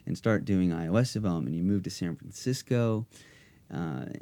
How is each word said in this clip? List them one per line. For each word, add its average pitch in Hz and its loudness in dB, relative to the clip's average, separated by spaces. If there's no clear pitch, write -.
and 85 -2
start 104 2
doing 92 4
I 82 -2
O 90 2
S 123 4
development. 85 0
You 85 0
move 98 2
to - -8
San 87 -4
Francisco, 117 0
uh, 76 -4